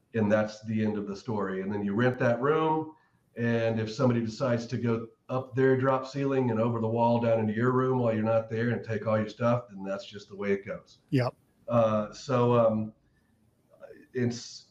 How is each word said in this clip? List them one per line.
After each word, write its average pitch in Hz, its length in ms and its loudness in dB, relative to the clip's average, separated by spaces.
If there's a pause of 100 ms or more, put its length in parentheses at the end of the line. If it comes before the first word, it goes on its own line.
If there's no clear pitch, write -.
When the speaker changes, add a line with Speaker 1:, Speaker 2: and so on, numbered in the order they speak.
(140)
Speaker 1:
And 104 160 2
that's 107 340 0
the 110 200 -2
end 104 140 -2
of 101 80 -6
the 98 80 -8
story. 95 480 -6
And 98 100 -4
then 104 120 -4
you 101 100 -2
rent 123 240 2
that 120 240 0
room, 160 500 0 (440)
and 117 420 0
if 107 140 -2
somebody 120 280 2
decides 117 460 -2
to 127 100 -6
go 113 300 -2 (220)
up 127 260 -6
their 131 220 4
drop 131 320 0
ceiling 139 420 0
and 110 80 0
over 117 220 0
the 110 80 0
wall 117 320 2
down 113 180 2
into 107 140 0
your 120 180 0
room 127 300 2
while 117 120 2
you're 107 120 0
not 113 260 0
there 117 200 -2
and 107 120 -2
take 110 240 -6
all 110 100 2
your 107 120 0
stuff, 120 420 0
then 98 140 -12
that's 98 200 -6
just 101 240 -16
the 104 60 -18
way 101 160 -2
it 98 160 0
goes. - 320 -12 (120)
Speaker 2:
Yep. 127 220 0 (360)
Speaker 1:
Uh, 110 440 2
so, 120 460 2
um, 110 340 2 (1200)
it's, - 580 -4